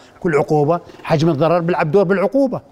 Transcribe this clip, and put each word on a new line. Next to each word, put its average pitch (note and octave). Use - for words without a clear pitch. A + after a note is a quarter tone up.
كل E3+
عقوبه D3+
حجم D#3+
الضرر D#3+
بيلعب E3+
دور G3
بالعقوبه، G3+